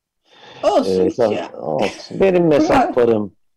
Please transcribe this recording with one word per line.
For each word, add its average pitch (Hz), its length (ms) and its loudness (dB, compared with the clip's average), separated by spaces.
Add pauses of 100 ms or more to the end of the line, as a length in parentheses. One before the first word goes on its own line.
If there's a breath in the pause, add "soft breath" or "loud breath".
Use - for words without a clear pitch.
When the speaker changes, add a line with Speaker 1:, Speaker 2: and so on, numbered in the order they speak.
(640 loud breath)
Speaker 1:
Olsun 294 280 0 (100)
Speaker 2:
Ee, - 40 2
Speaker 1:
hiç 160 60 0
Speaker 2:
hesap-, 113 220 0
Speaker 1:
ya. - 280 -10
Speaker 2:
olsun. 80 580 -6
Benim 180 320 2
Speaker 1:
<laughs> - 0 -
Speaker 2:
hesaplarım. 123 840 0 (220)